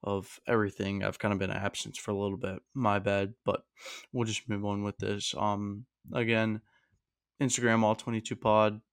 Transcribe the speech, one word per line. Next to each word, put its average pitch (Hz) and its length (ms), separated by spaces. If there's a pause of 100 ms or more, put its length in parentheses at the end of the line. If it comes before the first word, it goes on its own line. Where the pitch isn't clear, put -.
of 101 420
everything. 98 580
I've 101 140
kinda 104 200
been 95 120
absent 101 480
for - 140
a 101 40
little 98 220
bit. 95 240 (140)
My 107 240
bad. 101 340 (100)
But - 220 (460)
we'll 120 160
just - 200
move 101 180
on 101 180
with 101 160
this. 101 360
Um, 104 520 (260)
again, 113 480 (800)
Instagram, 120 400
All 107 140
twenty-two 113 400
Pod. 107 460 (120)